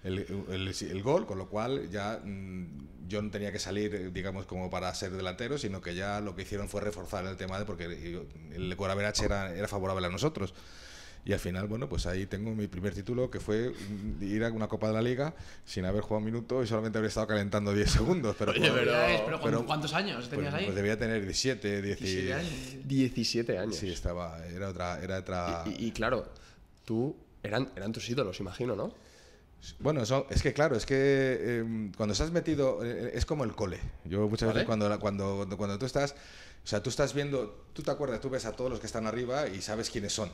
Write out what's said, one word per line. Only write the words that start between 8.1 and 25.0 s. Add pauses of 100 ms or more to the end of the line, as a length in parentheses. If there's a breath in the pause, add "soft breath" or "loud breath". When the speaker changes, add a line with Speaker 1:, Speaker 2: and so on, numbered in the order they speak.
Speaker 1:
gol
average
era,
era
favorable
a
nosotros. (720 loud breath)
Y
al
final,
bueno,
pues
ahí
tengo
mi
primer
título,
que
fue,
mm,
ir
a
una
Copa
de
la
Liga (320 loud breath)
sin
haber
jugado
un
minuto
y
solamente
haber
estado
calentando
diez
segundos.
Pero
Speaker 2:
Oye,
Speaker 1:
fue
Speaker 2:
pero
Speaker 3:
Ya
ves,
pero
¿cuántos,
Speaker 1:
pero
Speaker 3:
cuántos
años
tenías
Speaker 1:
pues,
Speaker 3:
ahí?
Speaker 1:
pues
debía
tener
diecisiete,
diez
y
Speaker 3:
Diecisiete
años?
Speaker 2:
Diecisiete
años.
Speaker 1:
Sí,
estaba,
era
otra...